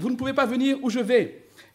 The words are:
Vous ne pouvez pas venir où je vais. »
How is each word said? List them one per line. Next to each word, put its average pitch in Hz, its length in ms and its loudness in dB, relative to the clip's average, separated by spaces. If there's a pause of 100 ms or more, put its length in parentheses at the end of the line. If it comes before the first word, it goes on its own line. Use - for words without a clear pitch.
Vous 214 100 -2
ne 247 60 -2
pouvez 262 180 -4
pas 269 120 2
venir 269 360 0
où 254 80 -2
je 226 80 -2
vais. » 240 480 0 (280)